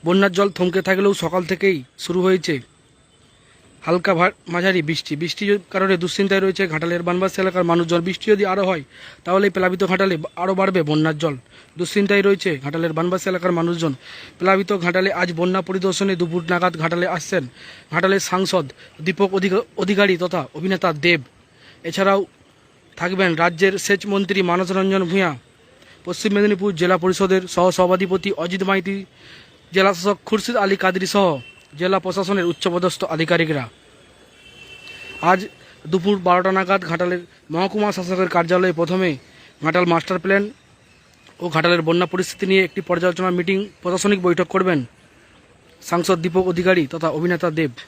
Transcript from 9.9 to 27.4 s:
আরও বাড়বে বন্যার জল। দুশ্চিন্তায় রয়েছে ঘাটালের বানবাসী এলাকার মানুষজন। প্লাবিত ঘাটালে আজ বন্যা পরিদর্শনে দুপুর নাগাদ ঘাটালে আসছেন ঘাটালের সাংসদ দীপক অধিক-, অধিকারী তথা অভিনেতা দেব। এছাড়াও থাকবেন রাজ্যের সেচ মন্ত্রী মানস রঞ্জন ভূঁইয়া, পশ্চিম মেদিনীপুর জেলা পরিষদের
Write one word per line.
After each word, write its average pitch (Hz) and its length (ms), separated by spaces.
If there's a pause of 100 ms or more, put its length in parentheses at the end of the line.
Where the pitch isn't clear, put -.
আরও 185 180
বাড়বে 190 280
বন্যার 151 360
জল। 151 180 (420)
দুশ্চিন্তায় 202 440
রয়েছে 190 400
ঘাটালের 160 300
বানবাসী 180 380
এলাকার 180 220
মানুষজন। 165 420 (440)
প্লাবিত 190 400
ঘাটালে 180 340
আজ 175 200
বন্যা 180 300
পরিদর্শনে 190 540
দুপুর 170 340
নাগাদ 175 260
ঘাটালে 170 300
আসছেন 170 400 (440)
ঘাটালের 185 300
সাংসদ 185 460 (360)
দীপক 190 320
অধিক-, 190 260 (160)
অধিকারী 190 400
তথা 170 380
অভিনেতা 180 380
দেব। 160 280 (640)
এছাড়াও 196 440 (720)
থাকবেন 180 380
রাজ্যের 175 440
সেচ 202 280
মন্ত্রী 196 360
মানস 180 280
রঞ্জন 190 340
ভূঁইয়া, 170 340 (680)
পশ্চিম 180 280
মেদিনীপুর 202 420
জেলা 180 240
পরিষদের 185 500